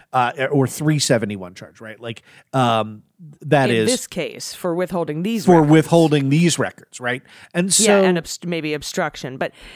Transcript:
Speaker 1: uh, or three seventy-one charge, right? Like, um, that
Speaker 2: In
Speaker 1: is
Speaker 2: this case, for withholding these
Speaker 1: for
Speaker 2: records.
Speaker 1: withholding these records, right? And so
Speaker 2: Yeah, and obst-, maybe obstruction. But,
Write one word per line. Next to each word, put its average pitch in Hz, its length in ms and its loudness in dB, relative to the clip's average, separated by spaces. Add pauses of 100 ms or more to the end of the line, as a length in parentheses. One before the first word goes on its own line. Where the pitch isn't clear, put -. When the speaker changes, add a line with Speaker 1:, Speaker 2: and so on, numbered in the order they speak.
(140)
Speaker 1:
uh, 131 360 -2
or 139 160 2
three 151 320 0
seventy-one 101 580 -2
charge, - 260 -20
right? 110 180 -18
Like, 117 240 -14 (300)
um, 110 500 0 (380)
that 139 280 2
Speaker 2:
In 120 60 2
Speaker 1:
is 110 160 2
Speaker 2:
this 247 160 -4
case, - 460 -10
for 175 200 -6
withholding 170 500 -4
these 220 220 -4
Speaker 1:
for 180 100 8
Speaker 2:
records. 151 160 6
Speaker 1:
withholding 156 580 4
these 156 280 2
records, - 440 -8
right? 123 200 -4 (320)
And 175 200 -2
so 202 280 4
Speaker 2:
Yeah, 190 60 2
and 180 100 2
obst-, - 280 -10
maybe 160 280 -6
obstruction. 147 640 -8
But, 170 140 -6 (240)